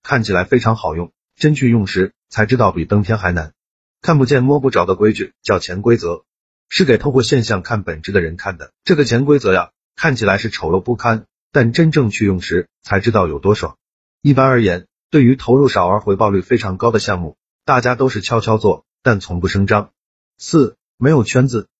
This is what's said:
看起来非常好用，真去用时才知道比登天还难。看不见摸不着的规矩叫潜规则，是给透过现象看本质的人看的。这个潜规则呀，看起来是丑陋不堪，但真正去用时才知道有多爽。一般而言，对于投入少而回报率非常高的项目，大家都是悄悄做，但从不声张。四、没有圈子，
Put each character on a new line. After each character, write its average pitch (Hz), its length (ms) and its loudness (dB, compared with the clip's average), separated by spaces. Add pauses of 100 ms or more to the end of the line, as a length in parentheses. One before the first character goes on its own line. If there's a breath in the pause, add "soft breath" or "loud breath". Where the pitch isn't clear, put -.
看 127 180 -2
起 107 100 -4
来 92 120 0
非 120 160 0
常 113 160 0
好 80 180 -6
用， 85 160 -8 (240)
真 151 220 0
去 135 120 0
用 110 200 2
时 92 260 -2 (140)
才 107 180 -2
知 131 100 0
道 107 140 2
比 85 140 -6
登 104 180 0
天 107 160 -2
还 90 140 -4
难。 80 220 -8 (460)
看 160 180 2
不 131 60 4
见 127 200 2
摸 143 160 2
不 127 100 0
着 87 160 0
的 92 80 0
规 104 180 2
矩 - 200 -8 (100)
叫 98 160 0
潜 92 240 -8
规 117 140 4
则， 85 280 -8 (440)
是 - 160 0
给 127 120 4
透 143 140 -4
过 127 140 2
现 127 180 0
象 101 200 -4
看 107 200 -4
本 80 200 -10
质 98 100 -10
的 98 80 2
人 82 160 -6
看 92 200 -10
的。 76 160 -20 (120)
这 185 100 2
个 147 100 2
潜 120 200 0
规 143 160 4
则 95 120 0
呀， 90 200 -2 (240)
看 156 180 0
起 110 100 -4
来 98 140 2
是 110 120 -6
丑 80 200 -6
陋 92 100 0
不 120 140 -4
堪， 113 320 -2 (240)
但 117 220 2
真 160 180 2
正 131 200 2
去 - 140 -4
用 92 160 0
时 87 280 -4 (120)
才 98 200 -2
知 107 100 0
道 101 160 2
有 73 140 -8
多 101 160 2
爽。 80 200 -10 (460)
一 143 120 4
般 135 120 4
而 127 160 2
言， 90 240 -2 (240)
对 147 140 4
于 123 100 6
投 131 220 0
入 139 100 4
少 92 220 0
而 101 100 0
回 104 160 -2
报 104 160 0
率 98 120 0
非 120 160 -2
常 92 180 -6
高 117 160 0
的 110 80 0
项 98 180 -4
目， 80 180 -10 (280)
大 131 160 2
家 123 160 -2
都 127 120 0
是 113 120 -4
悄 113 200 -2
悄 110 160 0
做， - 300 -2 (160)
但 110 160 0
从 90 220 -8
不 90 80 -2
声 98 180 0
张。 104 240 0 (460)
四、 - 400 0 (200)
没 131 140 2
有 127 140 4
圈 131 240 2
子， 113 200 -6 (120)